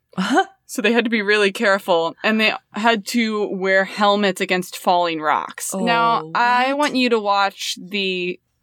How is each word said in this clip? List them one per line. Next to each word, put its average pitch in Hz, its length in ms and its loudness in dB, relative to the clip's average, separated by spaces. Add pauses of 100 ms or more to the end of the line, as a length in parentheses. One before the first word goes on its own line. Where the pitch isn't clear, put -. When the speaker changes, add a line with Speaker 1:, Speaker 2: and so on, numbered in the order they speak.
(160)
Speaker 1:
<laughs> 190 60 0 (440)
Speaker 2:
So - 140 -8
they 208 120 2
had 233 120 2
to 233 60 -4
be 220 100 0
really 202 320 2
careful, 190 720 0
and 220 160 2
they 214 120 2 (200)
had 220 360 0
to 220 400 -2
wear 190 360 0
helmets 202 560 0
against 185 380 -4
falling 175 420 0
rocks. - 540 -2
Now, 233 500 0
Speaker 1:
Oh, - 100 -14
Speaker 2:
I 247 380 2
Speaker 1:
what? 285 60 -2
Speaker 2:
want 294 180 0
you 247 140 2
to 226 100 2
watch 202 600 -2
the, 185 600 -4 (220)